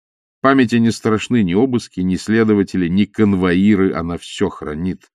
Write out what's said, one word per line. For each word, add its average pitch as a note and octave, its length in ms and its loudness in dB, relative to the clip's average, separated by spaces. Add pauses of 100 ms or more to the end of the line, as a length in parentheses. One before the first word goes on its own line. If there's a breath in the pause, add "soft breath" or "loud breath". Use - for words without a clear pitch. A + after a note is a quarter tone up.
(380)
В - 40 -6
памяти C3 340 2
не A#2 140 4
страшны A2 520 0
ни F2 120 0
обыски, A#2+ 460 -2
ни F#2 160 0
следователи, G#2 720 0
ни F#2+ 200 0
конвоиры, F#2+ 880 2
она E2+ 240 -6
всё - 320 -6
хранит, D#2 680 -8